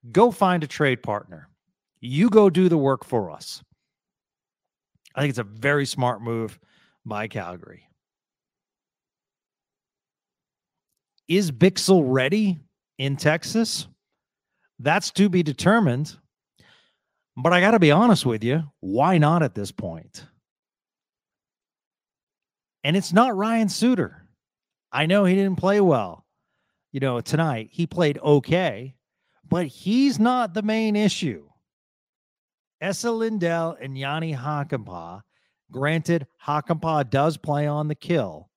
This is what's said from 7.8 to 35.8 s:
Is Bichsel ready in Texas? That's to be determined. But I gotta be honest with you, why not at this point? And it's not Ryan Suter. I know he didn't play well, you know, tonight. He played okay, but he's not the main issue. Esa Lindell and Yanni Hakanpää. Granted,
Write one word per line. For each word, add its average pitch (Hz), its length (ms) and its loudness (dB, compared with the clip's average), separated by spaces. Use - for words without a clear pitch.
Is 175 240 2
Bichsel 185 520 4
ready 156 560 0
in 139 180 -4
Texas? 170 720 -2
That's 156 340 -2
to 196 160 4
be 175 140 2
determined. 156 760 0
But 143 160 2
I 175 80 6
gotta 214 180 6
be 160 120 6
honest 190 340 6
with 110 180 -2
you, 143 280 -2
why 135 380 2
not 156 240 4
at 123 120 -2
this 101 160 -8
point? - 560 -12
And 156 140 -2
it's 180 160 -4
not 226 240 2
Ryan 220 320 0
Suter. 214 580 -2
I 143 160 -2
know 196 180 2
he 180 100 4
didn't 196 220 0
play 202 240 0
well, 117 460 0
you 139 100 -8
know, 127 200 -2
tonight. 143 500 -4
He 170 160 -4
played 151 320 -2
okay, 139 760 0
but 170 180 -2
he's 240 520 -2
not 233 360 0
the 208 80 -4
main 214 340 -2
issue. 160 520 -2
Esa 196 300 -4
Lindell 170 720 -2
and 135 160 -12
Yanni 151 380 -6
Hakanpää. 110 880 -8
Granted, 156 560 -2